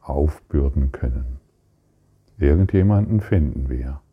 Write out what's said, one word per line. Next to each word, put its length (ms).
aufbürden 880
können. 460
Irgendjemanden 800
finden 480
wir. 320